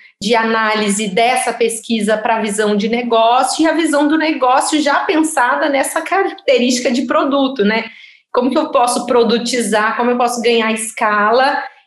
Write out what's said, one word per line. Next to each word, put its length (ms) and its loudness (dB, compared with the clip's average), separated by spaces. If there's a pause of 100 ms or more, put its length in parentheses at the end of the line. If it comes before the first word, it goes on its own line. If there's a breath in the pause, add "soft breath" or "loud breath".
(220 loud breath)
de 120 0
análise 760 0
dessa 440 0
pesquisa 640 -2
pra 240 -2
visão 340 -2
de 140 0
negócio 760 0
e 60 4
a 60 0
visão 340 0
do 80 2
negócio 640 0
já 200 0
pensada 680 0
nessa 320 -2
característica 880 0
de 120 0
produto, 600 0
né? 220 0 (480 loud breath)
Como 180 0
que 60 -2
eu 140 0
posso 340 0
produtizar, 960 0
como 120 0
eu 60 0
posso 240 -2
ganhar 320 2
escala 880 0 (240 loud breath)